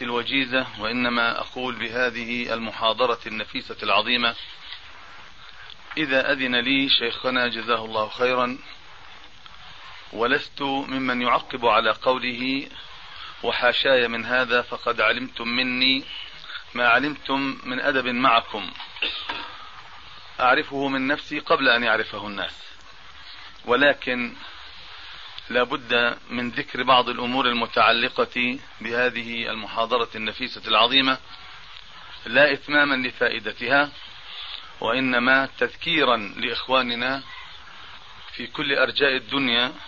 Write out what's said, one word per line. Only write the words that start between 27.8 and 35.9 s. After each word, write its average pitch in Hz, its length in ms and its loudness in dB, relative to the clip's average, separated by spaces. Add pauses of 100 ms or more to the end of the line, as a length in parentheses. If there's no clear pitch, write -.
بهذه 117 680 -2
المحاضرة 113 640 0
النفيسة 110 540 -6
العظيمة، 127 500 6 (1080)
لا 135 260 6
إتماما 139 560 2
لفائدتها، 120 840 2 (880)
وإنما 127 680 4 (100)
تذكيرا 127 580 2